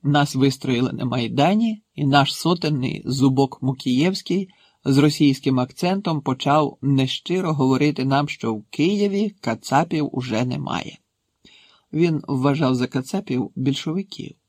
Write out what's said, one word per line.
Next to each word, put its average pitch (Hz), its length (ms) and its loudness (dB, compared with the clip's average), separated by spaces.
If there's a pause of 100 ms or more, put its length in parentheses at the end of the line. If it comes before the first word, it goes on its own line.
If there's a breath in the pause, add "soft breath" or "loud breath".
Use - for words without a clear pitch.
Нас 143 320 0
вистроїли 131 580 0
на - 120 -6
Майдані, 139 760 0 (120)
і 147 120 -2
наш 139 280 2
сотенний 151 720 -2
Зубок 135 580 2
Мукієвський 156 880 -2 (360 soft breath)
з 135 140 4
російським 143 600 2
акцентом 180 600 -2
почав 139 640 0
нещиро 143 720 0
говорити 135 500 2
нам, 139 240 0
що 113 260 -4
в 107 160 -12
Києві 202 600 0 (100)
кацапів 147 720 -2
уже 123 320 -2
немає. 127 540 -6 (960 soft breath)
Він 160 360 0
вважав 139 460 0
за 123 120 0
кацапів 131 680 -4
більшовиків. 156 800 -6 (140)